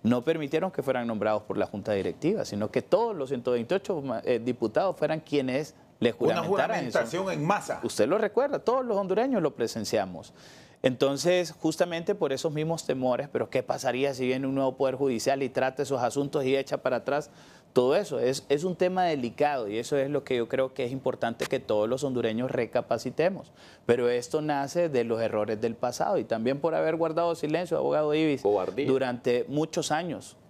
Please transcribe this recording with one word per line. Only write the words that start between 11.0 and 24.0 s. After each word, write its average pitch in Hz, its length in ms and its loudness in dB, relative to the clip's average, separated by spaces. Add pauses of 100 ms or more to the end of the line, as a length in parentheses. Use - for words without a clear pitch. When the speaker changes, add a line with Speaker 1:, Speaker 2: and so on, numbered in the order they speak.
Speaker 1:
justamente 170 600 0
por 147 180 0
esos 151 180 -2
mismos 156 340 -4
temores, 127 460 -2
pero 117 180 -2
¿qué 127 140 0
pasaría 131 500 -2
si 123 140 -2
viene 131 200 0
un 135 80 -2
nuevo 135 200 2
Poder 131 200 0
Judicial 135 460 0
y 131 60 0
trata 131 360 0
esos 127 180 -2
asuntos 143 420 0
y 131 140 4
echa 135 220 -2
para 127 180 0
atrás 143 320 -2 (420)
todo 127 240 4
eso? 170 240 0
Es, 131 300 0
es 147 160 2
un 180 100 -2
tema 185 300 2
delicado 139 640 0
y 107 80 -2
eso 120 180 -2
es 139 140 2
lo 143 160 0
que 131 100 0
yo 117 140 0
creo 131 240 0
que 131 100 -4
es 120 80 -2
importante 123 540 -2
que 131 160 -2
todos 107 260 2
los 135 160 -2
hondureños 123 480 0
recapacitemos. 127 1000 -2 (320)
Pero 120 240 4